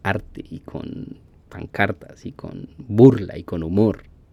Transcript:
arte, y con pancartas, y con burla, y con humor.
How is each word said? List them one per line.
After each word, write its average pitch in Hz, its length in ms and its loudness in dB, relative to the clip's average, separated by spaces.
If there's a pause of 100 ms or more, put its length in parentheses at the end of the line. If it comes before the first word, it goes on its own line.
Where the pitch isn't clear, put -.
arte, - 440 -6
y - 120 -14
con - 580 -14 (320)
pancartas, - 800 -6
y - 40 -14
con - 460 -14
burla, 117 580 6
y - 80 -12
con 85 200 -6
humor. 98 400 0 (300)